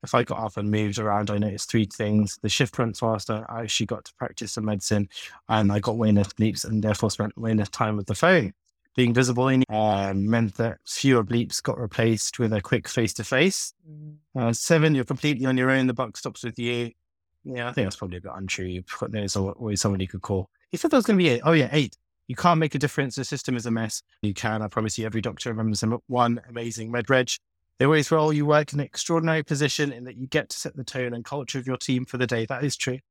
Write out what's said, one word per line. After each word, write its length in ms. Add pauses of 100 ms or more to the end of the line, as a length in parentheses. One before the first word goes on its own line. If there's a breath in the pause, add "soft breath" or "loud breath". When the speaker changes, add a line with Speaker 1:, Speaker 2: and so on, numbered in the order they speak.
Speaker 1:
If 100
I 100
got 140
up 180
and 140
moved 300
around, 320
I 80
noticed 320
three 200
things. 520
The 60
shift 280
went 200
faster. 520
I 140
actually 240
got 180
to 140
practice 320
some 140
medicine, 440 (400 loud breath)
and 220
I 80
got 180
way 140
less 220
bleeps 300
and 200
therefore 260
spent 260
way 200
less 140
time 280
with 80
the 80
phone. 400 (420)
Being 200
visible 340
in, 180
uh, 480
meant 400
that 300
fewer 380
bleeps 400
got 160
replaced 600
with 140
a 80
quick 260
face-to-face. 880 (160)
Speaker 2:
Mm. 280 (220)
Speaker 1:
Uh, 140
seven, 420
you're 80
completely 440
on 100
your 140
own. 160
The 80
buck 200
stops 280
with 160
you. 320 (520)
Yeah, 240
I 60
think 140
that's 100
probably 200
a 40
bit 140
untrue. 320
You've 180 (140)
got, 120
there's 240
al-, 140
always 320
someone 180
you 80
could 140
call. 280 (220)
You 60
said 140
there 80
was 60
gonna 120
be 120
eight. 140
Oh, 100
yeah, 200
eight. 240 (300)
You 100
can't 220
make 140
a 60
difference. 360
The 100
system 320
is 80
a 60
mess. 300 (220)
You 100
can. 300
I 60
promise 280
you, 80
every 160
doctor 280
remembers 320
them. 260
One 420
amazing 400
med 200
reg. 200 (480)
They 80
always 240
roll. 240
You 140
work 260
in 60
an 60
extraordinary 580
position 480
in 140
that 100
you 100
get 240
to 80
set 180
the 100
tone 280
and 100
culture 360
of 80
your 100
team 260
for 140
the 80
day. 220
That 160
is 140
true. 200 (140)